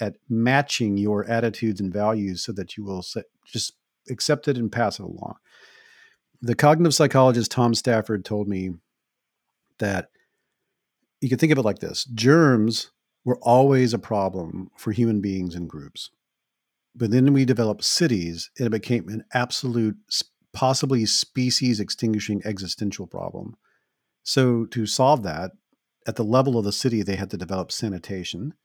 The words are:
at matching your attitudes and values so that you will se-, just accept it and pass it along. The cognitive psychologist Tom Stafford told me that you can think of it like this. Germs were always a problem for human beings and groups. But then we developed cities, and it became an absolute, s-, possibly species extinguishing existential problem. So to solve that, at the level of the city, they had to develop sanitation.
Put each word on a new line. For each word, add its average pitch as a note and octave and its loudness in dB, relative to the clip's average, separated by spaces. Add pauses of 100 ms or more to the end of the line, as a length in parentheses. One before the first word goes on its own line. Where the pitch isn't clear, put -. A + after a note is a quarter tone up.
at G#2 -6 (140)
matching A#2+ 0
your G#2 -2
attitudes A2+ -2
and F#2+ -4
values G2+ -2
so - -8
that F#2+ -10
you G#2 -10
will F#2+ -8
se-, - -10 (200)
just - -8 (340)
accept D3 -2
it C3+ 0
and A2+ -4
pass A2+ -2
it G2 -14
along. F2+ -12 (1040)
The A#2 -2
cognitive D#3+ 6
psychologist C3 4
Tom A#2+ 2
Stafford A2 0
told G#2 -4
me F#2 -4 (1080)
that G2 -2 (1120)
you C3 0
can A#2+ 2
think D#3 4
of C3+ 6
it A#2+ 0
like G2+ 0
this. - -8
Germs A#2+ 4 (360)
were B2 -2
always B2+ 6
a A#2 -2
problem F#2 -4
for A2 -4
human A2+ 2
beings F#2+ -4
and F2 -8
groups. C#2+ -16 (840)
But A#2 -2
then C3 6
we C3+ 4
developed A2+ 0
cities, F2 -2
and B2 -2
it A2 0
became G#2+ -2
an G#2+ -10 (120)
absolute, A#2+ -2 (120)
s-, - -4 (280)
possibly C3 0
species B2 -2
extinguishing G#2 -4
existential G2 -6
problem. G2 -12 (640)
So B2 2
to A2 -4
solve C#3 2
that, F3 -6 (560)
at A2 -8
the A#2 -2
level B2+ 2
of G#2+ 0
the G2+ -2
city, A#2 -2
they F#2+ -4
had F#2+ -8
to G2+ -8
develop F2+ -6
sanitation. G2 -8 (100)